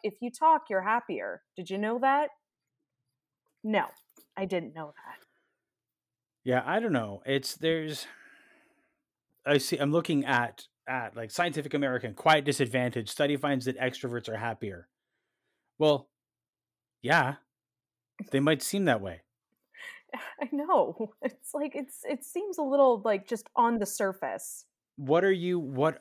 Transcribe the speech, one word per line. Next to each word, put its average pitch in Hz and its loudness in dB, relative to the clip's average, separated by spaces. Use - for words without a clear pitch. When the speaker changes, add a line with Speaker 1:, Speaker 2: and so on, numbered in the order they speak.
Speaker 1:
"If 214 -4
you 240 -6
talk, 311 4
you're 190 0
happier." 185 -2
Did 175 -10
you 190 -4
know 220 -2
that? 277 2
No, 214 0
I 196 -6
didn't 170 -6
know 156 -12
that. - -20
Speaker 2:
Yeah, 127 2
I 180 0
don't 226 0
know. 107 -2
It's, 135 -2
there's, 160 -4
I 143 4
see, 139 -2
I'm 143 0
looking 156 2
at, 120 0
at, 123 -6
like, 117 -10
Scientific 156 -2
American, 127 -2
quiet 156 4
disadvantage. 123 0
Study 147 0
finds 135 -2
that 127 -4
extroverts 123 -4
are 110 -6
happier. 104 -8
Well, 147 2
yeah, 139 4
they 135 4
might 147 4
seem 202 0
that 120 4
way. 90 -10
Speaker 1:
<laughs> - -16
I 269 -4
know. 254 2
It's - -8
like, 294 -4
it's, - -10
it 262 -6
seems 370 -6
a 311 -2
little, 269 4
like, 202 0
just 226 -6
on 233 4
the 202 -2
surface. 185 -6
Speaker 2:
What 143 2
are 196 4
you, 180 0
what 143 0